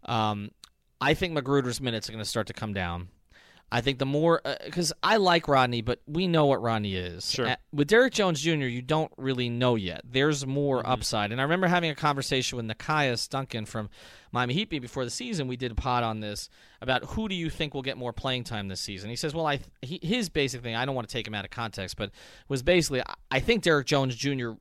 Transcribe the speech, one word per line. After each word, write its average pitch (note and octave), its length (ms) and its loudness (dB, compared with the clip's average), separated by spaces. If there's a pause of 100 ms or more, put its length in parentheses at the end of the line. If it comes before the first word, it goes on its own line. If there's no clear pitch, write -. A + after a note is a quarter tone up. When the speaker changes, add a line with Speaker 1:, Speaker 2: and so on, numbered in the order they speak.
Speaker 1:
Um, G#2+ 460 -2 (480)
I C#3+ 140 4
think E3 240 -2
McGruder's C3 440 0
minutes A#2 280 -4
are - 20 -12
gonna A2 140 -8
start G#2+ 220 -2
to - 60 -12
come G#2+ 200 -6
down. F2+ 360 -4 (640)
I A#2+ 100 2
think B2+ 160 0
the C3+ 80 0
more, D#3 400 4
uh, C3+ 100 -2 (160)
'cause E3+ 300 0
I G#3+ 160 4
like F3 300 4
Rodney, B2+ 340 4
but A#2+ 240 -2
we E3+ 220 0
know D#3+ 180 6
what C3 160 4
Rodney G#2+ 340 0
is. F2+ 360 -4
Speaker 2:
Sure. A#2+ 160 0
Speaker 1:
Uh, B2+ 80 0 (160)
with C#3+ 160 2
Derek A#3 260 6
Jones F3+ 260 2
Junior, D3+ 280 0
you B2 160 -4
don't D3+ 340 0
really B2+ 320 0
know A#2+ 260 4
yet. F2+ 320 -4
There's C#3 380 2
more C3+ 380 0
Speaker 2:
Mm-hmm. - 80 0
Speaker 1:
upside. G#2+ 400 0
And B2 100 -2
I - 20 2
remember F3 240 2
having E3+ 220 4
a C#3+ 60 -4
conversation C#3 600 0
with A2+ 100 -6
Nekias C3 600 0
Duncan B2 380 -6
from G#2+ 240 -8 (420)
Miami B2 220 0
Heat G3+ 160 -2
Beat D#3 100 -4
before B2 260 -6
the A#2+ 60 -6
season. G3+ 360 -4
We B2+ 100 -4
did B2 140 -4
a A2 40 -6
pod B2 280 2
on A2 160 -2
this G#2 300 -8 (320)
about B2+ 220 0
who A3 240 -4
do F#3+ 80 -4
you E3 140 -2
think D3+ 240 -4
will C3+ 80 -4
get C3 160 -4
more B2 160 -4
playing B2+ 300 -2
time G#2 240 -6
this F#2+ 140 -6
season. G#2 280 -8
He A#2+ 60 -8
says, D3 180 -4
well, D#3+ 140 -2
I C#3+ 100 2
th-, - 120 -8 (120)
he, D3 220 -8
his G3 260 0
basic C3 320 -2
thing, A#2 140 -4
I B2 100 0
don't C#3 100 -2
wanna A#2+ 120 -4
take A2+ 200 -6
him G#2+ 60 -8
out G2+ 120 -4
of F#2+ 60 -14
context, G#2 460 -8
but G2+ 140 -6 (360)
was C3+ 140 -4
basically, D3 400 4
I, - 140 -8 (160)
I C3+ 80 4
think A3 240 2
Derek D3 240 4
Jones C3+ 280 2
Junior A#2+ 460 -2